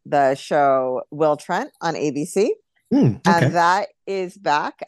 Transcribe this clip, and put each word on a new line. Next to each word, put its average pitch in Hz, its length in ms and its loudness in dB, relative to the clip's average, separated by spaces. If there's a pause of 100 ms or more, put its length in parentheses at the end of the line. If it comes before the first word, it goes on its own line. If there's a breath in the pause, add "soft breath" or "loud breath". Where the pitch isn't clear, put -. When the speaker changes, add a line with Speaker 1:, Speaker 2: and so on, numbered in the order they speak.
Speaker 1:
the 139 280 2
show 135 760 0
Will 151 260 0
Trent 185 340 -6 (100)
on 160 160 -4
A 139 140 -2
B 143 140 -4
C. 240 300 0 (380)
Speaker 2:
Hmm, 254 140 4
okay. 104 200 0
Speaker 1:
And 170 280 2
that 175 340 2 (180)
is 190 300 -6
back 196 520 -4